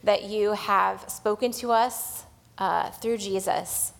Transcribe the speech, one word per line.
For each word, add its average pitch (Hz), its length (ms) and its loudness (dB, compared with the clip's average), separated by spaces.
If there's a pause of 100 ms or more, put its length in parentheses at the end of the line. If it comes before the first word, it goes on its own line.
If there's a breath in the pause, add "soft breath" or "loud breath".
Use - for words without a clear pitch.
that 202 180 4
you 208 300 0
have 190 560 2
spoken 220 440 -2
to 233 200 0
us, 240 500 0 (340)
uh, 170 340 0
through 226 260 -2
Jesus. 190 840 -2